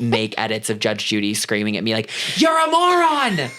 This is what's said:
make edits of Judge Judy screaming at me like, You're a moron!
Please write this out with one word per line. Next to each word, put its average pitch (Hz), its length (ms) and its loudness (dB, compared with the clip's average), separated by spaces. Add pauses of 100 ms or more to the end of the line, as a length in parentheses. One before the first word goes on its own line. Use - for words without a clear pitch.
make 113 380 0
edits 110 320 -2
of 107 80 -2
Judge 107 280 -2
Judy 104 280 0
screaming 107 420 -2
at 90 80 -4
me 110 100 0
like, 110 160 -4 (260)
You're 320 220 4
a 320 120 2
moron! 311 880 2